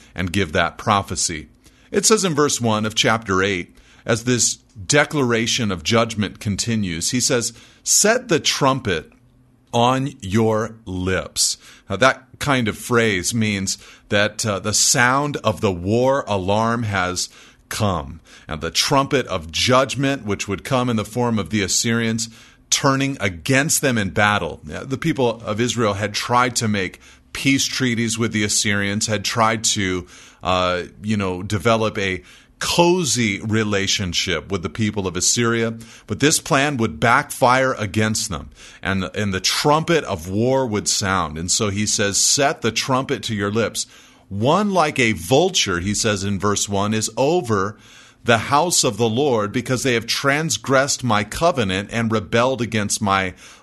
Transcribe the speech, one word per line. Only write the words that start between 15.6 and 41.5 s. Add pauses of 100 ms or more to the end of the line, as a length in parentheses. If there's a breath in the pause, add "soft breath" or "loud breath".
the
war
alarm
has (400 loud breath)
come, (280 loud breath)
and
the
trumpet
of
judgment,
which
would
come
in
the
form
of
the
Assyrians, (400 loud breath)
turning
against
them
in
battle.
Now,
the
people
of
Israel
had
tried
to
make (340 loud breath)
peace
treaties
with
the
Assyrians,
had
tried
to, (380 loud breath)
uh, (180)
you
know,
develop
a (360 loud breath)
cozy
relationship
with
the
people
of
Assyria, (340 loud breath)
but
this
plan
would
backfire
against
them, (320 loud breath)
and,
and
the
trumpet
of
war
would
sound.
And